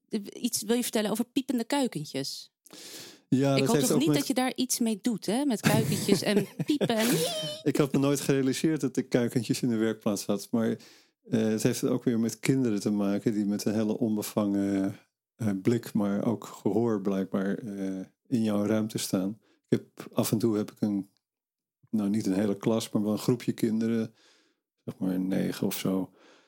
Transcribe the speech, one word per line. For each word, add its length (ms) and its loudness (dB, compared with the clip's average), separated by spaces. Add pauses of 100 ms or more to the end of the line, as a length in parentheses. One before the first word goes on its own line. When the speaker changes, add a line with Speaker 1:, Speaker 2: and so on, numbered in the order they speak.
(340)
Speaker 1:
iets 300 -4
wil 120 0
je 80 0
vertellen 280 0
over 140 -2
piepende 380 -2
kuikentjes. 880 -4 (800)
Speaker 2:
Ja, 240 4
Speaker 1:
Ik 60 4
Speaker 2:
dat 80 4
Speaker 1:
hoop 80 4
Speaker 2:
heeft 120 4
Speaker 1:
toch 80 2
Speaker 2:
ook 60 4
Speaker 1:
niet 80 4
Speaker 2:
met 80 4
Speaker 1:
dat 100 0
je 60 0
daar 220 0
iets 240 -2
mee 220 0
doet, 240 -2
hè? 200 0
Met 160 0
kuikentjes 600 2
en 340 2
Speaker 2:
<laughs> 100 -4
Speaker 1:
piepen 320 2
en 100 2 (560)
Speaker 2:
Ik 140 0
had 160 2
me 60 2
nooit 200 2
gerealiseerd 640 2
dat 160 -2
er 80 0
kuikentjes 560 0
in 80 2
de 60 2
werkplaats 500 0
had. 260 -2
Maar, 180 2
eh, 80 -2 (720)
het 160 0
heeft 200 0
ook 200 0
weer 160 2
met 200 -2
kinderen 400 2
te 120 -2
maken 420 0
die 120 0
met 200 -2
een 80 0
hele 240 0
onbevangen, 960 0 (400)
eh, 140 -4 (120)
blik, 320 0
maar 320 0
ook 200 -2
gehoor 560 0
blijkbaar, 560 -2
eh, 420 -6 (280)
in 160 0
jouw 220 2
ruimte 320 0
staan. 420 -2 (280)
Ik 120 2
heb, 340 -18
af 180 0
en 60 2
toe 200 2
heb 140 -2
ik 100 -20
een, 280 0 (800)
nou, 200 0
niet 160 0
een 80 0
hele 240 0
klas, 320 0
maar 140 -2
wel 80 0
een 60 0
groepje 340 0
kinderen, 640 0 (720)
zeg 120 -12
maar 220 -2
negen 480 -2
of 120 -4
zo, 300 -2 (380)